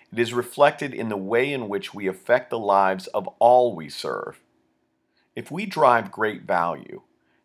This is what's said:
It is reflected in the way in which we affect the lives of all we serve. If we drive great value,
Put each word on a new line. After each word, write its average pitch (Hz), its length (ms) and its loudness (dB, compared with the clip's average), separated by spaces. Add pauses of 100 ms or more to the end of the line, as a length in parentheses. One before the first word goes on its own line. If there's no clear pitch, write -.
(120)
It 110 80 -4
is 117 140 -2
reflected 143 600 0
in 113 160 -6
the 104 80 -4
way 117 340 0
in 123 160 -6
which 98 260 -6
we 101 140 -6
affect 120 420 0
the 117 100 -4
lives 98 480 2
of 98 200 -6 (120)
all 120 360 6
we 78 140 -12
serve. - 500 -8 (960)
If 117 160 -12
we 190 140 -6
drive 123 460 2
great 107 320 -4
value, 85 580 -4 (440)